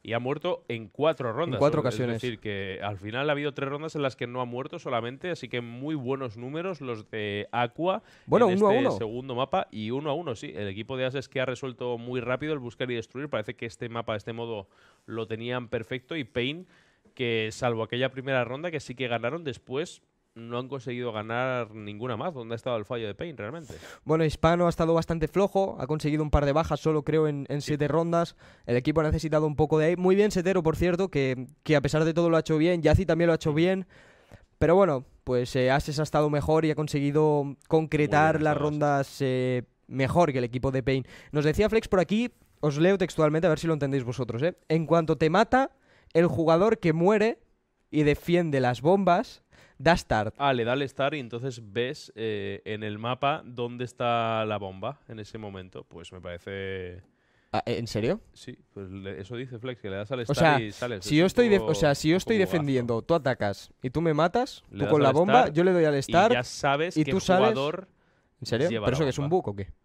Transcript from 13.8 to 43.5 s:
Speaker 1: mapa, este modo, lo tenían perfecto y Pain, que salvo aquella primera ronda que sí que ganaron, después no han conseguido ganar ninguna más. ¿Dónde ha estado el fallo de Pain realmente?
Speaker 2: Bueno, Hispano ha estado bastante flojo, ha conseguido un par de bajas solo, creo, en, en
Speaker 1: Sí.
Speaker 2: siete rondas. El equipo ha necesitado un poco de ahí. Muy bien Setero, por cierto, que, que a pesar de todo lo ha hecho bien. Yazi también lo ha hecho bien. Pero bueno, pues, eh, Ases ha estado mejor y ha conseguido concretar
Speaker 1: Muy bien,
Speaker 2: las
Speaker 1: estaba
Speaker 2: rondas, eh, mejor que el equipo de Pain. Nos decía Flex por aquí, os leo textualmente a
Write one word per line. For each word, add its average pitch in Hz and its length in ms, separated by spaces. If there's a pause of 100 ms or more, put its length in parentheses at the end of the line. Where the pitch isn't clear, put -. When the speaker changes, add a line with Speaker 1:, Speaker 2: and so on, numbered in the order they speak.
Speaker 1:
mapa, 113 260
este 113 180
modo, 113 360 (360)
lo 110 220
tenían 117 400
perfecto 127 480
y 151 80
Pain, 139 420 (500)
que 117 380
salvo 117 280
aquella 127 300
primera 131 320
ronda 143 280
que 151 100
sí 131 120
que 127 140
ganaron, 120 380
después 135 560 (320)
no 117 260
han 131 80
conseguido 123 460
ganar 117 600
ninguna 107 440
más. 160 160
¿Dónde 117 220
ha - 20
estado 120 180
el 107 80
fallo 117 240
de 101 80
Pain 160 220
realmente? 117 360 (300)
Speaker 2:
Bueno, 160 220
Hispano 170 400
ha 170 40
estado 165 240
bastante 165 360
flojo, 196 500
ha 131 80
conseguido 151 360
un 147 60
par 143 140
de 143 80
bajas 156 300
solo, 156 220
creo, 156 260
en, 139 180
en 143 140
Speaker 1:
Sí. - 60
Speaker 2:
siete 147 200
rondas. 170 480 (300)
El 120 100
equipo 151 240
ha 156 60
necesitado 156 420
un 147 80
poco 156 240
de 156 60
ahí. 175 100
Muy 185 220
bien 208 140
Setero, 185 300
por 156 140
cierto, 175 320
que, 131 400 (160)
que 151 140
a 135 40
pesar 151 220
de 160 100
todo 170 160
lo 165 60
ha 160 60
hecho 156 160
bien. 170 240
Yazi 165 240
también 170 220
lo 170 40
ha 160 60
hecho 156 160
bien. 185 340 (680)
Pero 160 180
bueno, 160 300 (180)
pues, 123 320
eh, 127 160
Ases 143 280
ha 156 40
estado 151 260
mejor 156 360
y 151 60
ha 147 40
conseguido 147 800 (140)
concretar 156 640
Speaker 1:
Muy 156 40
bien, 156 40
Speaker 2:
las 151 120
Speaker 1:
estaba 147 140
Speaker 2:
rondas, 147 520
eh, 127 420 (240)
mejor 135 460
que 127 60
el 123 40
equipo 123 280
de 131 120
Pain. 135 220 (260)
Nos 147 140
decía 196 240
Flex 220 180
por 185 140
aquí, 214 300 (280)
os 147 180
leo 185 200
textualmente 160 500
a - 40